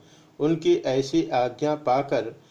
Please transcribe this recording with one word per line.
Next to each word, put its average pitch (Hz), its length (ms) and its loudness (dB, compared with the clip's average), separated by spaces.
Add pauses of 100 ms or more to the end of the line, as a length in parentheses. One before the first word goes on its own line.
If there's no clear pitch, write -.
(400)
उनकी 165 360 2
ऐसी 135 520 0
आज्ञा 127 460 0
पाकर 131 600 -2 (160)